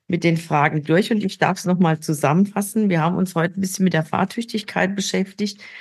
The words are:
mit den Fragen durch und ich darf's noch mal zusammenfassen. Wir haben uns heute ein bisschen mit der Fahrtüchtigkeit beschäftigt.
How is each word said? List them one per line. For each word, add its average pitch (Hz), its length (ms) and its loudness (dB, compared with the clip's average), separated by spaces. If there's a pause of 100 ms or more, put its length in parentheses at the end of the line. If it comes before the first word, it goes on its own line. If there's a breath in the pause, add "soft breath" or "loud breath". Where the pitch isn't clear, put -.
mit 175 160 -2
den 165 140 4
Fragen 151 460 0
durch 165 280 2
und 214 100 2
ich 196 160 -4
darf's 175 280 0
noch 180 140 2
mal 160 200 4
zusammenfassen. 196 920 0
Wir 165 120 2
haben 170 160 0
uns 185 180 -2
heute 170 240 0
ein - 20 -4
bisschen 190 220 -2
mit 180 100 4
der 160 120 0
Fahrtüchtigkeit 196 920 -2
beschäftigt. 196 640 -4 (200 loud breath)